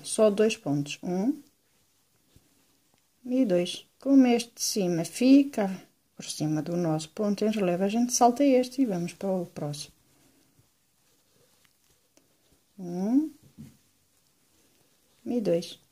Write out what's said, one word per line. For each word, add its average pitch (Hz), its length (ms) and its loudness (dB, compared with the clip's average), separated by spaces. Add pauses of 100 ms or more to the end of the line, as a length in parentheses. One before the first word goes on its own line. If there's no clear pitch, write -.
só 214 240 2
dois 214 260 0
pontos, 143 460 -4
um 196 400 -4 (1800)
e 254 180 0
dois. 180 440 -2 (120)
Como 269 280 6
este 240 280 0
de - 60 -12
cima 175 420 -2
fica 262 680 4 (460)
por - 80 -18
cima 151 380 -4
do 170 160 -6
nosso 156 320 -4
ponto 208 340 -4
em 214 80 0
relevo, 185 320 -2
a 202 60 0
gente 240 240 -2
salta 247 320 4
este 254 360 2
e 269 40 2
vamos 175 280 -4
para - 160 -8
o 185 160 -2
próximo. 147 480 -10 (2750)
Um 196 520 -2 (2000)
e 233 160 -4
dois. 180 380 -4 (120)